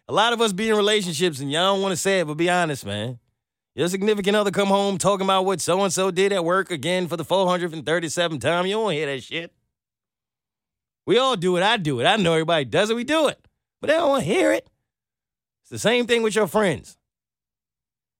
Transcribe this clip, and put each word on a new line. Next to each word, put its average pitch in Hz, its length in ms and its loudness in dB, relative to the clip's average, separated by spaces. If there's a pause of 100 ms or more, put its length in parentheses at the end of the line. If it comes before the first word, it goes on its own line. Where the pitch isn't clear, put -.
A 117 40 -8
lot 214 200 2
of 226 80 0
us 226 120 2
be 208 160 -4
in 220 60 2
relationships 185 640 0
and 143 100 -6
y'all 175 260 2
don't 196 80 -2
wanna 190 120 -2
say 196 240 0
it, 170 80 0
but 151 80 -6
be 170 160 0
honest, 165 340 0
man. 104 360 -6 (560)
Your 151 100 0
significant 202 500 0
other 208 140 2
come 202 160 0
home 196 320 2
talking 190 260 0
about 190 200 2
what 190 160 0
so-and-so 190 500 0
did 190 220 0
at 202 120 0
work 180 280 0
again 175 340 -2
for 160 100 -6
the 165 80 -6
four 185 220 2
hundred 180 260 -2
and 156 140 -10
thirty-seventh 165 560 -2
time. 170 240 0
You 196 60 -2
don't 214 100 -2
wanna 196 140 -2
hear 151 100 -4
that 139 160 -6
shit. 165 300 -10 (1500)
We 196 120 4
all 262 180 2
do 180 200 0
it. 175 60 2
I 220 140 2
do 151 240 -2
it. 127 40 0
I 185 120 4
know 170 160 2
everybody 160 320 2
does 165 260 0
it. 226 60 -2
We 240 80 -6
do 294 240 2
it. - 100 -6 (420)
But - 80 -8
they 294 60 4
don't 330 140 2
wanna 277 160 0
hear 311 280 2
it. - 160 -4 (920)
It's - 80 -20
the 117 80 -10
same 233 300 2
thing 233 160 2
with 214 100 0
your 208 140 2
friends. 190 500 -2 (1200)